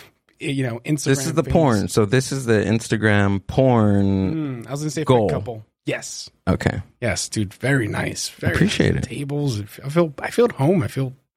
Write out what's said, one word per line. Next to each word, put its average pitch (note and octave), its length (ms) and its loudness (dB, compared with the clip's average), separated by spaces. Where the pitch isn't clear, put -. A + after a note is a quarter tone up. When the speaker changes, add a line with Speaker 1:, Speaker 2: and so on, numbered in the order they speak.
Speaker 1:
you C#3 220 -4
know, A#2+ 200 -4
Instagram D3+ 240 -2
Speaker 2:
This C#3 200 2
is C3+ 80 -2
the D#3 100 2
Speaker 1:
famous C3 100 -2
Speaker 2:
porn. A#2 340 4
So A2 180 2
this B2+ 260 0
is C3+ 140 -6
the A#2 80 2
Instagram G#2 840 2
porn A2+ 1160 2
Speaker 1:
Mm, - 40 -16
I - 40 -10
was C#3+ 100 -6
gonna D3+ 100 -4
say D#3 120 -4
Speaker 2:
goal. A#2+ 260 4
Speaker 1:
fit D3+ 40 0
couple. A2 320 -6
Yes. - 420 -8
Speaker 2:
Okay. - 360 0
Speaker 1:
Yes, F#2+ 260 -4
dude. G#2 280 -4
Very B2+ 320 -2
nice. - 420 -6
Very - 240 -4
Speaker 2:
Appreciate - 400 2
Speaker 1:
nice. - 120 -2
Speaker 2:
it. - 40 -16
Speaker 1:
Tables. C#3+ 520 -4
I C3+ 60 -8
feel, D#3+ 300 0
I - 100 -4
feel A#3+ 160 4
at A3+ 60 0
home. D3+ 320 2
I B2+ 60 -2
feel C3 240 -4